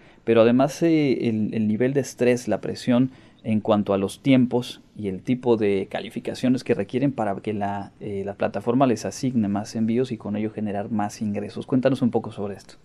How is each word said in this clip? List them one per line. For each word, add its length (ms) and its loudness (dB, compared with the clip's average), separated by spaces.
Pero 160 6
además, 420 4
eh, 460 2
el, 240 0
el 160 0
nivel 240 0
de 80 0
estrés, 480 0
la 140 0
presión 480 2
en 180 0
cuanto 320 2
a 60 4
los 240 -4
tiempos 580 2
y 140 -6
el 120 -8
tipo 360 2
de 320 2
calificaciones 760 -2
que 80 2
requieren 420 -2
para 280 -2
que 100 -4
la, 480 -4
eh, 240 -6
la 100 -6
plataforma 520 0
les 180 0
asigne 440 -2
más 260 -4
envíos 360 -2
y 60 -8
con 200 -6
ello 180 -4
generar 340 -6
más 320 -4
ingresos. 460 -6
Cuéntanos 340 2
un 100 2
poco 220 -2
sobre 220 -8
esto. 300 -20